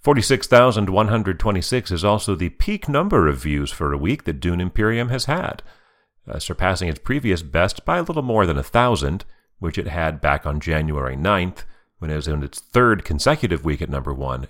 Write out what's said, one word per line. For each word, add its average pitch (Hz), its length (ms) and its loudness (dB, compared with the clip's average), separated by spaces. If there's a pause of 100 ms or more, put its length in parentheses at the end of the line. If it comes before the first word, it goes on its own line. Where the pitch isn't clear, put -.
Forty-six 131 460 2
thousand 117 440 6
one 104 180 4
hundred 101 300 0
twenty-six 104 520 0
is 87 140 -2
also 101 300 2
the 87 160 -2
peak - 380 -2
number 147 400 4
of 71 100 0
views 71 320 -2
for 73 220 -4
a 71 60 -2
week 98 260 -2
that 73 160 -6
Dune 87 200 -2
Imperium 110 480 0
has 127 160 -4
had, - 380 -4 (680)
uh, - 100 -8
surpassing 90 520 0
its 76 80 -4
previous 123 420 0
best 82 460 -2
by 170 100 2
a 180 60 -2
little 165 200 -4
more 110 220 2
than 80 140 0
a 67 40 -2
thousand, 98 600 0 (360)
which 82 180 -4
it 87 100 -4
had 80 320 -4
back 71 240 0
on 73 160 -2
January 76 560 -2
ninth, 92 480 0 (340)
when 80 120 -6
it 76 60 -2
was 76 120 -6
in 76 140 -2
its - 180 -10
third 117 420 2
consecutive 85 600 0
week 76 160 -2
at - 80 -6
number 69 240 -6
one 65 380 -6